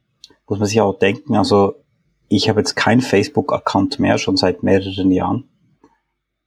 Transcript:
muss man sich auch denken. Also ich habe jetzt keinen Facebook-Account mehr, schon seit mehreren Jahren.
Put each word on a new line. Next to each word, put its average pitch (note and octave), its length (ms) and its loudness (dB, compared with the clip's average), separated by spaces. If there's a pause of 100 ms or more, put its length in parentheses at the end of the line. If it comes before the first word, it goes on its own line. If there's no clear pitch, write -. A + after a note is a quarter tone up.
(460)
muss G2+ 140 -6
man G#2 80 -2
sich A2 120 2
auch G2 160 0
denken. G2 380 0
Also G2+ 400 2 (540)
ich A2 200 0
habe G#2+ 120 0
jetzt - 160 -6
keinen A#2 240 2
Facebook-Account - 1000 -2
mehr, A2 200 0
schon F#2+ 180 -2
seit F#2 260 -2
mehreren F#2+ 480 0
Jahren. F#2 380 -2 (1000)